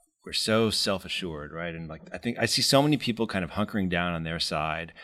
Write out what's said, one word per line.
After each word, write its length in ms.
we're 60
so 380
self-assured, 800
right? 240
And, 140
like, 140
I 60
think 200
I 60
see 160
so 200
many 140
people 320
kind 160
of 80
hunkering 380
down 240
on 100
their 160
side 540